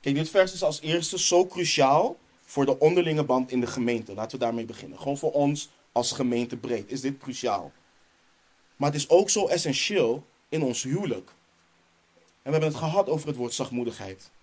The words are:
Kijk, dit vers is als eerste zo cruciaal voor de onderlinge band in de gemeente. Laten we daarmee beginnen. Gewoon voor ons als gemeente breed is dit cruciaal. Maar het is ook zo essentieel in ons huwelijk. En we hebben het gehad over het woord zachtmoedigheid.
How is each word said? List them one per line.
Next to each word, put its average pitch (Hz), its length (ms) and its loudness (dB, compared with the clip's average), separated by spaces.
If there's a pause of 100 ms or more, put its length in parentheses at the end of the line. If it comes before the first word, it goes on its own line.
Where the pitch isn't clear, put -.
Kijk, 139 140 0
dit 156 160 0
vers 185 220 4
is - 100 -6
als 151 180 0
eerste 165 380 -2
zo 180 280 4
cruciaal 165 680 2 (280)
voor - 200 0
de 139 140 2
onderlinge 160 460 4
band 127 260 0
in 127 100 0
de 120 60 0
gemeente. 117 480 -2
Laten 110 240 -8
we 131 60 0
daarmee 117 200 -2
beginnen. - 340 -14
Gewoon 139 200 -4
voor - 140 -2
ons 143 360 0 (240)
als 123 200 0
gemeente 120 440 -2
breed 117 340 -6
is 131 100 -6
dit 135 180 -4
cruciaal. 101 540 -4 (1040)
Maar 143 160 0
het 147 80 -4
is - 80 -4
ook 196 220 6
zo 196 160 0
essentieel 143 800 0 (220)
in 156 140 -2
ons 127 200 -2
huwelijk. 131 500 -4 (800)
En - 300 -20
we 135 60 -6
hebben 156 180 2
het 147 100 -6
gehad 165 300 0
over 151 180 -2
het 147 100 -6
woord 123 180 -4
zachtmoedigheid. 117 760 -6 (120)